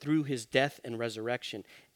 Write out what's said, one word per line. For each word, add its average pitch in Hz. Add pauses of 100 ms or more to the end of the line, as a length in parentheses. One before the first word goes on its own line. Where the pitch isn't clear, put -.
through 151
his 131
death 135
and 117
resurrection, 113 (320)